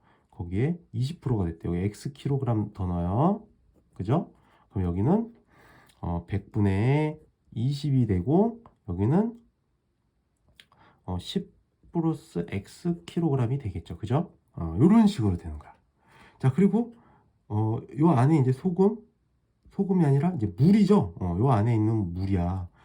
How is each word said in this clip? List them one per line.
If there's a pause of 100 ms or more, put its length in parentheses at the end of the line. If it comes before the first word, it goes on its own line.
(300)
거기에 (140)
이십
프로가
됐대요.
여기
X
킬로그램
더
넣어요. (480)
그죠? (380)
그럼
여기는, (640)
어,
백분의 (320)
이십이
되고 (260)
여기는, (1700)
어,
십 (380)
플러스
X
킬로그램이
되겠죠.
그죠? (180)
어,
요런
식으로
되는
거야. (640)
자,
그리고, (520)
어, (180)
요
안에
이제
소금, (720)
소금이
아니라
이제
물이죠.
어,
요
안에
있는
물이야. (160)